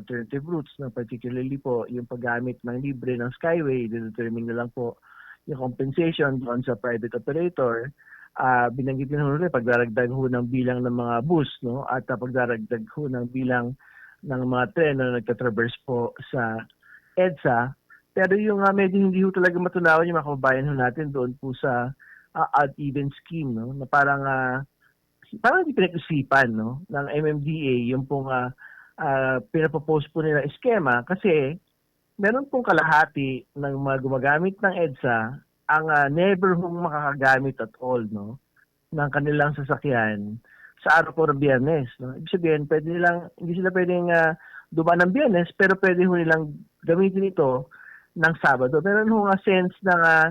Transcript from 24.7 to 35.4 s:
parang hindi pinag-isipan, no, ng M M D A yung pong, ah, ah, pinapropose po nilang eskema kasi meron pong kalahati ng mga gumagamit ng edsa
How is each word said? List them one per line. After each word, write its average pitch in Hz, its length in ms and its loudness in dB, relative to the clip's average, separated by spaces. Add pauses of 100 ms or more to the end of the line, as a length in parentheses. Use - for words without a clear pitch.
parang 330 320 2
hindi 269 80 -4
pinag-isipan, 151 800 2
no, 120 320 -4
ng 143 240 -4
M 151 120 -2 (120)
M - 80 -4
D 147 80 -4
A 143 220 0 (180)
yung 131 160 -2
pong, 135 240 -4
ah, 123 160 -2 (480)
ah, 131 400 0 (160)
pinapropose 156 560 0
po 160 160 -4
nilang 147 240 2
eskema 143 560 0
kasi 165 560 0 (560)
meron 233 320 0
pong 254 160 -2
kalahati 151 880 2
ng 139 240 -6
mga 135 240 0
gumagamit 143 580 0
ng 190 160 0
edsa 131 600 -2 (320)